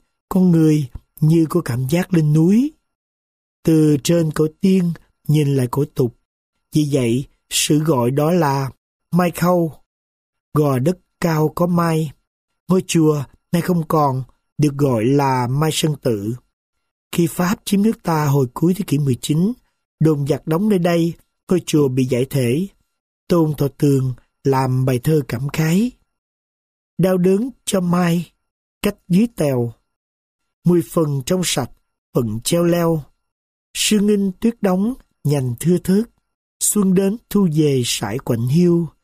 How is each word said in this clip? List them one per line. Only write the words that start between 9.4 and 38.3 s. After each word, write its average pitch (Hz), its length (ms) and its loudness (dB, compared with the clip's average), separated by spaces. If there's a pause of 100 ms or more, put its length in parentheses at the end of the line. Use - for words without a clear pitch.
Gò 143 260 2
đất 170 200 -2 (220)
cao 156 340 0
có 175 120 0
mai. 165 440 -2 (560)
Ngôi 185 200 2
chùa 151 360 2 (280)
nay 170 100 0
không 170 260 -2
còn, 135 360 0 (340)
được 147 200 2
gọi 127 280 0
là 135 420 0
Mai 143 260 -2
Sơn 156 280 -2
Tự. 110 320 -4 (800)
Khi 170 160 0
Pháp 180 380 -4
chiếm 196 160 0
nước 220 220 -2
ta 156 220 -2
hồi 139 280 0
cuối 170 200 0
thế 180 140 -6
kỷ 143 100 -2
mười 139 240 -2
chín, 170 320 -2 (460)
đồn 151 280 2
giặc 139 200 -4
đóng 170 220 -2
nơi 196 100 2
đây, 170 340 0 (360)
ngôi 180 160 2
chùa 147 220 2
bị 131 180 0
giải 127 240 -2
thể. 135 380 -2 (600)
Tôn 165 300 0
Thọ 143 100 -2 (100)
Tường 135 360 0 (300)
làm 131 420 0
bài 131 140 0
thơ 156 280 0
cảm 131 220 -8
khái: 170 420 0 (1040)
"Đau 185 200 0
đớn 190 320 0 (160)
cho 190 160 -2
mai, 175 500 0 (500)
cách 202 140 -2 (120)
dưới 190 280 2
tèo. 123 380 -2 (880)
Mười 175 180 4 (100)
phần 147 340 -2
trong 185 180 -2
sạch, 135 280 -4 (420)
phận 113 300 -2
treo 170 200 0
leo. 170 400 0 (760)
Sương 208 300 0
in 196 320 0
tuyết 233 220 -2
đóng, 196 320 -2 (300)
nhành 135 360 -2
thưa 175 180 0
thớt. 190 320 -2 (540)
Xuân 190 300 0
đến 196 240 0 (120)
thu 202 240 2
về 147 320 2
sải 113 340 -6
quạnh 120 280 -4